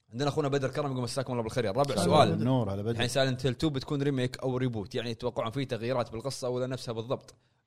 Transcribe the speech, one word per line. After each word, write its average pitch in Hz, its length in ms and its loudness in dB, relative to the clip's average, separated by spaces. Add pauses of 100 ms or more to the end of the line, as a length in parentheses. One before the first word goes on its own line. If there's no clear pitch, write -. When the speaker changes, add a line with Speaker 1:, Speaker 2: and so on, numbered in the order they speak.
(120)
Speaker 1:
عندنا 139 160 -2
أخونا 143 200 0
بدر 131 220 0
كرم 147 200 -2
يقول: 127 120 -2
"مساكم 123 300 -4
الله 120 100 0
بالخير." 113 220 -2
يا 101 60 0
الربع، 135 240 0
Speaker 2:
هلا 98 100 2
Speaker 1:
سؤال. 139 300 8
Speaker 2:
بدر. 107 100 0
Speaker 3:
نور، 120 300 4
هلا 101 80 -2
بدر. 110 80 0
Speaker 1:
الحين 117 180 0
Silent 131 380 2
هيل 123 80 2
تو 160 160 0
بتكون 139 320 -2
remake 127 360 0
أو 127 180 -2
reboot، 120 380 -2
يعني 120 160 -2
يتوقعون 117 400 -2
في 135 140 -2
تغييرات 117 480 -2
بالقصة 127 360 -4
ولا 127 180 0
نفسها 127 260 -6
بالضبط؟ 113 420 -6 (320)